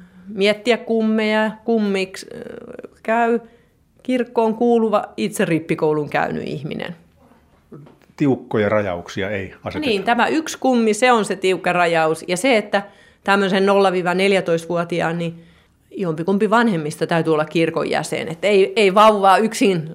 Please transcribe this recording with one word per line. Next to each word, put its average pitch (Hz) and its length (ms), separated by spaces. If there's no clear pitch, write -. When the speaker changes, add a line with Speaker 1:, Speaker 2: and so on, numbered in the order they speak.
Speaker 1:
miettiä 208 500
kummeja, 220 760
kummiksi, 196 680
äh, - 60
käy 233 360
kirkkoon 233 520
kuuluva 226 480
itse 214 280
rippikoulun 156 640
käynyt - 380
ihminen. - 480
Speaker 2:
Tiukkoja 123 520
rajauksia 98 600
ei 98 240
aseteta. 277 260
Speaker 1:
Niin, 196 140
tämä 233 240
yksi 311 320
kummi, 233 340
se 254 180
on 220 140
se 196 100
tiukka 180 380
rajaus. 165 540
Ja 175 100
se, 254 200
että 202 260
tämmöisen 196 420
nolla 196 260
viiva 175 220
neljätoistavuotiaan, 170 1040
niin 165 260
jompikumpi 185 520
vanhemmista 170 580
täytyy 160 260
olla 151 120
kirkon 160 440
jäsen. - 380
Että 170 200
ei, 196 280
ei 196 200
vauvaa 202 420
yksin 196 580